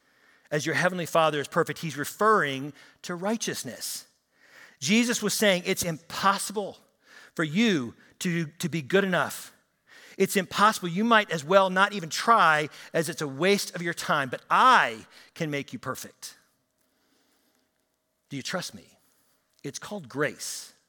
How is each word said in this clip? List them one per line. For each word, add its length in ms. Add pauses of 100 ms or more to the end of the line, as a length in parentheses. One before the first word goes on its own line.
(520)
as 140
your 100
heavenly 300
Father 340
is 80
perfect," 320
he's 160
referring 760 (300)
to 120
righteousness. 880 (800)
Jesus 400
was 120
saying 320
it's 180
impossible 1000 (520)
for 120
you 500 (240)
to, 280 (120)
to 80
be 140
good 240
enough. 480 (640)
It's 180
impossible. 540
You 160
might 260
as 140
well 240
not 240
even 160
try, 580 (260)
as 140
it's 140
a 60
waste 460
of 80
your 120
time, 340
but 220
I 560 (280)
can 160
make 220
you 80
perfect. 560 (1900)
Do 80
you 80
trust 300
me? 240 (680)
It's 160
called 300
grace. 640 (160)